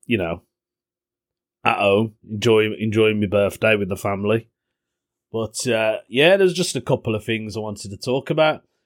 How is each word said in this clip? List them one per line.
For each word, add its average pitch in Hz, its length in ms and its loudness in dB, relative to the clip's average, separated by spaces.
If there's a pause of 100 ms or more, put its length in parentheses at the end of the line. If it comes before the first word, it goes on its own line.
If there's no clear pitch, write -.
you 120 100 0
know, 87 260 -4 (1200)
at 110 160 0
home, 101 360 2 (140)
enjoying, 107 500 2
enjoying 107 420 2
my 104 60 0
birthday 101 500 0
with 101 140 -4
the 95 60 -4
family. 104 520 -2 (840)
But, 110 340 -6
uh, 110 320 0 (100)
yeah, 151 280 4
there's 185 180 4
just 165 220 -2
a 127 40 -2
couple 117 340 -2
of 104 100 -6
things 110 320 -6
I 110 40 -6
wanted 104 300 -10
to 101 60 -12
talk 131 340 -4
about. 156 320 2 (240)